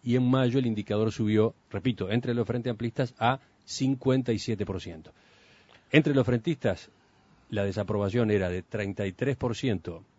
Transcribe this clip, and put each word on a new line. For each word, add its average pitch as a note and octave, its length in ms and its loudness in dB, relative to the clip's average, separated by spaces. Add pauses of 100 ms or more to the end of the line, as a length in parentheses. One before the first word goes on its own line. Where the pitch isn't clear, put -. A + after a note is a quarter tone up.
y A#2+ 120 0
en B2+ 140 2
mayo C3 300 4
el B2+ 80 0
indicador G#2+ 440 0
subió, G#2+ 440 2 (160)
repito, G2+ 400 -4
entre B2 240 -2
los A#2 100 0
Frente A#2+ 240 -4
Amplistas A#2 480 -4
a B2 220 2 (260)
cincuenta C3 640 0
y A2 60 2
siete G2+ 280 -4
por F#2+ 140 -6
ciento. E2 320 -14 (800)
Entre D3+ 220 6
los C3 120 4
frentistas, B2 640 -2 (600)
la G#2 140 -2
desaprobación G2+ 640 0
era G2 200 2
de F2+ 120 -4
treinta G2+ 460 -6
y F#2+ 40 -4
tres B2 260 -2
por A#2+ 180 -2
ciento F2+ 480 -4 (160)